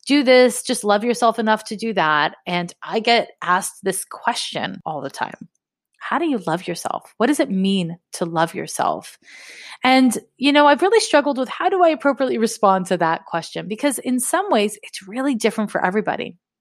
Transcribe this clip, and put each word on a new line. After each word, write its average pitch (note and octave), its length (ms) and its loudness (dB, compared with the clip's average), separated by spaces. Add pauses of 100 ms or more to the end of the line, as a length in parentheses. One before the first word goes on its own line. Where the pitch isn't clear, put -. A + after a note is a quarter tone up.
"Do C#4+ 160 4
this, B3+ 400 6
just A3+ 220 -4
love G#3 200 2
yourself A#3 340 0
enough A3 260 0
to A3 120 -10
do A3+ 180 -6
that." D#3 420 2 (100)
And F3 260 -4 (100)
I F3+ 180 -4
get A#3 320 2 (100)
asked F3+ 400 -2
this F#3+ 220 -4
question - 840 -6
all D#3 140 -8
the C#3 100 -8
time. - 380 -12 (500)
How - 200 -4
do E4+ 100 -2
you C4+ 100 0
love F3 280 -4
yourself? - 520 -8
What A3+ 100 2
does D4 120 0
it D4+ 100 -2
mean F#3+ 480 -2 (160)
to F3+ 120 -6
love E3 280 -2
yourself? - 640 -6 (640)
And, C4 340 4 (200)
you C#4 160 2
know, D4 140 6
I've D4 160 6
really G4+ 180 4
struggled C#4+ 380 2
with B3+ 100 -2
how F4 220 0
do F#4 120 4
I E4+ 80 6
appropriately C4+ 460 0
respond G3 500 2
to F#3 120 0
that E3 260 -2
question? E3 440 -8
Because A3 300 -2
in B3+ 220 -4
some F#4+ 300 -2
ways, D4 320 0
it's - 240 -18
really C4 280 -2
different G#3+ 360 -2
for - 120 -2
everybody. F#3 540 -4 (240)